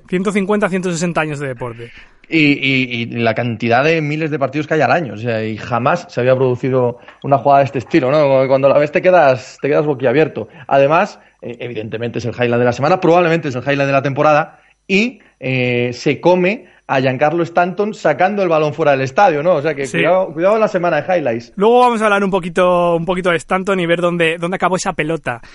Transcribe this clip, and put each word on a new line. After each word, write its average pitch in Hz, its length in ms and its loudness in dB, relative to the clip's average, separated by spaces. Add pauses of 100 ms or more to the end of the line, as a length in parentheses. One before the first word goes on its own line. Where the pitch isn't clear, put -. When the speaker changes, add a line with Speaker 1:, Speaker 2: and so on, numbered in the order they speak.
Speaker 1:
<laughs> - 60 -20
Speaker 2:
Ciento 190 240 -2
cincuenta, 202 360 0
ciento 180 220 -4
sesenta 170 300 -4
años 151 180 -4
de 143 100 -8
deporte. 117 440 -12 (360)
Speaker 1:
Y, 156 100 0
y, 135 640 0
y 117 40 -8
la 117 280 -2
cantidad 120 500 0
de 165 160 2
miles 151 300 -4
de 151 80 -4
partidos 139 280 -4
que 165 80 -2
hay 156 60 2
al 123 100 2
año, 135 240 -2
o 104 40 -12
sea, 113 260 -4
y 110 120 -6
jamás 120 520 -2
se - 120 -8
había 127 140 4
producido 127 640 0 (240)
una 135 160 2
jugada 139 220 4
de 135 60 2
este 123 120 -6
estilo, 127 320 2
¿no? 135 380 2
Cuando 135 200 4
la 135 100 6
ves 147 120 0
te 170 120 -2
quedas, 151 580 2
te 139 80 -2
quedas 151 160 2
boquiabierto. 131 640 0 (180)
Además, 147 540 2 (220)
eh, 117 180 -12
evidentemente 117 580 -8
es 113 60 -8
el 113 100 -6
highlight 120 240 0
de 123 60 2
la 123 80 2
semana, 151 280 0
probablemente 165 480 2
es 123 60 -6
el 123 80 -8
highlight 139 240 -2
de 139 60 -2
la 135 100 2
temporada, 143 580 0 (280)
y, 220 320 -2 (180)
eh, 123 540 -2
se 131 280 -4
come 180 460 0 (220)
a 135 120 0
Giancarlo 143 440 0
Stanton 185 500 -2
sacando 190 480 0
el 185 60 0
balón 151 260 0
fuera 151 160 0
del 139 120 2
estadio, 151 420 2
¿no? 180 100 2
O 143 80 -2
sea 151 140 -2
que 139 100 -6
Speaker 2:
Sí. 165 120 -6
Speaker 1:
cuidado, 175 340 0
cuidado 185 260 0
la 214 80 2
semana 170 340 0
de 180 180 0
highlights. 120 360 -6
Speaker 2:
Luego 226 240 2
vamos 240 240 2
a 220 40 2
hablar 202 180 2
un 190 80 -2
poquito, 175 640 0
un 165 80 -4
poquito 180 260 -2
de 170 60 2
Stanton 190 420 -2
y 170 80 -2
ver 170 140 0
dónde, 170 400 0
dónde 175 160 -6
acabó 180 180 0
esa 185 200 -4
pelota 151 460 -6 (140)